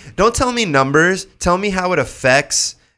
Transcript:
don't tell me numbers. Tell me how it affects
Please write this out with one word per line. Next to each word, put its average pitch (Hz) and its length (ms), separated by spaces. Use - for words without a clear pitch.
don't 226 200
tell 247 160
me 233 140
numbers. 156 600
Tell 180 180
me 202 120
how 185 240
it 160 60
affects - 760